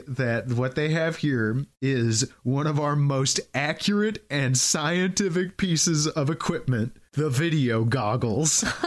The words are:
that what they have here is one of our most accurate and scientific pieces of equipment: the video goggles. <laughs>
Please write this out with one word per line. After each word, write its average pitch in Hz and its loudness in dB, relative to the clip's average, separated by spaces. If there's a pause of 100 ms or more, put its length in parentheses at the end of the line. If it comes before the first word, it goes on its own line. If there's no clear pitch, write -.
that 120 -2
what 127 0
they 151 0
have 160 0
here 123 0 (180)
is 120 0 (140)
one 139 0
of 147 0
our 147 0
most 139 2 (140)
accurate 202 -2
and 131 0
scientific 180 0
pieces 160 2
of 151 0
equipment: 127 -2 (160)
the 151 0
video 127 2
goggles. 120 0
<laughs> - -4 (120)